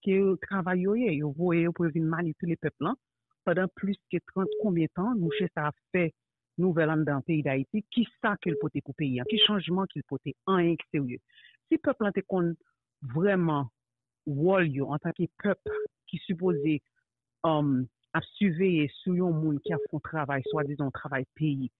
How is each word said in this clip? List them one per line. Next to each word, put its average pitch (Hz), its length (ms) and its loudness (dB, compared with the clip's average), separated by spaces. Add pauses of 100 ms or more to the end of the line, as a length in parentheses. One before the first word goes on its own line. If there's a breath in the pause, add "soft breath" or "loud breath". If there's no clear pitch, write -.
que 196 60 0
yo 190 260 4
travaille, 185 440 -2
yo, 196 160 2
yo 156 340 0
voyez, 170 320 2
yo 170 100 2
pour 170 140 0
venir 160 220 0
manipuler 165 480 -2
peuple, - 300 -4
hein. 233 100 -2 (480)
Pendant 180 240 0
plus 196 280 -6 (140)
que 175 160 -2
trente 190 220 -2 (120)
combien 170 260 2
de - 80 -2
temps, 214 200 -2
nous, 170 160 0
chez 175 240 -2
ça 151 160 -2 (220)
fait 170 200 0 (460)
nouvelle 165 320 2
en 160 80 2
dans 147 180 0
le 135 60 -4
pays 156 200 0
d'Haïti, 139 480 -2
qui 233 160 0 (140)
ça 208 220 0
qu'il 185 180 -2
peut 156 80 -2 (160)
pour 139 120 -10
pays, 131 240 -2
hein, 123 100 -4
qui 220 80 0
changement 190 480 2
qu'il 147 160 -8
peut, - 140 -8 (300)
en 190 120 4 (340)
sérieux. 127 260 -2 (520 soft breath)
Si 320 80 2
peuple, 262 260 0
hein, 202 80 2
te 196 80 -2
kon 175 340 0 (460)
vraiment, 160 720 2 (560)
rôle, 170 400 2
yo, 135 240 -2
en 147 80 -2
tant 165 140 -4
que - 100 -2 (200)
peuple, 208 280 -2 (360)
qui - 120 -8
supposé, 160 640 -2 (640)
um, 147 420 2 (260)
à 160 80 0 (160)
surveiller 170 540 2 (120)
sur 185 120 0
yon 180 180 2
moun 156 280 0
qui - 120 -4
a 156 60 -2
fait - 180 -6
un 147 40 -2
travail, 139 500 -4
soi-disant, 147 400 -2
travail 135 340 -6 (100)
pays. 139 460 -2